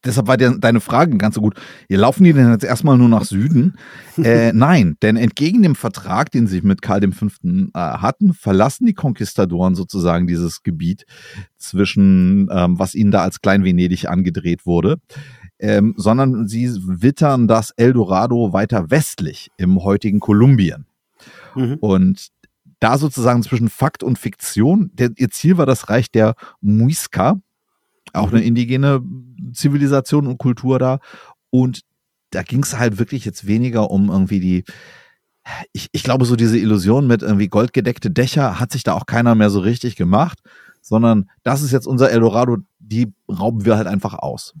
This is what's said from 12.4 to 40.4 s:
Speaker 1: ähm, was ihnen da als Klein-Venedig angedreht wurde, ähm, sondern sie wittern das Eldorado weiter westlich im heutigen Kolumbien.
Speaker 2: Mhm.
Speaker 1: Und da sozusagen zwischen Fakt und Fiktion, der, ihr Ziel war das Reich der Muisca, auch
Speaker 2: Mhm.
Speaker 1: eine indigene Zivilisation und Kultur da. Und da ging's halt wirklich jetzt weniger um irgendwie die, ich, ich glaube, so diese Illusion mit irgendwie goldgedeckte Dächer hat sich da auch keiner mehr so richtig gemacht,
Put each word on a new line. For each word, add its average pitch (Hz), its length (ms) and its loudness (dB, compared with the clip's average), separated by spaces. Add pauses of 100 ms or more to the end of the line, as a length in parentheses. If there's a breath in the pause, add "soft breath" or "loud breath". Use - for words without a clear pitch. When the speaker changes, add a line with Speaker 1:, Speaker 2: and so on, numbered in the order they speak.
Speaker 1:
ähm, 90 260 0
was 92 160 -4
ihnen 101 160 0
da 95 120 2
als 87 180 -6
Klein-Venedig 92 680 0
angedreht 87 580 -4
wurde, 87 320 0 (600 loud breath)
ähm, 107 380 0
sondern 117 500 0
sie 117 300 -4
wittern 117 720 0
das 113 240 0
Eldorado 117 800 0
weiter 95 400 -2
westlich - 640 -4
im 92 260 0
heutigen 101 380 0
Kolumbien. 104 640 2 (720 loud breath)
Speaker 2:
Mhm. 131 240 -2
Speaker 1:
Und 95 480 0 (500)
da 120 200 2
sozusagen 127 440 0
zwischen 113 260 -2
Fakt - 360 -4
und 123 120 -2
Fiktion, 139 800 -2
der, 120 220 0
ihr 123 140 -2
Ziel 170 280 0
war 147 80 2
das 131 240 -2
Reich 117 220 -2
der 110 240 2 (240 loud breath)
Muisca, 117 800 0 (720)
auch 95 180 -2
Speaker 2:
Mhm. 117 60 0
Speaker 1:
eine 110 80 2
indigene 127 580 0 (500)
Zivilisation 143 760 0
und 123 100 -6
Kultur 127 400 -2
da. 131 220 -2 (500 loud breath)
Und 127 300 0 (500)
da 92 120 -8
ging's 135 340 -4
halt 113 220 -2
wirklich 120 260 -6
jetzt 101 220 -12
weniger 113 460 -2
um 101 180 2
irgendwie 95 300 -2
die, 90 240 -2 (1080 loud breath)
ich, - 200 -14
ich 156 100 -6
glaube, 127 220 0
so 120 100 2
diese 113 240 2
Illusion 107 480 0
mit 117 160 2
irgendwie 104 240 0
goldgedeckte 117 640 -2
Dächer 131 480 -2
hat 120 140 -6
sich 127 100 -8
da 92 120 -2
auch - 120 -8
keiner 117 300 2
mehr 107 140 4
so 98 100 0
richtig 117 340 -4
gemacht, 101 460 0 (420 soft breath)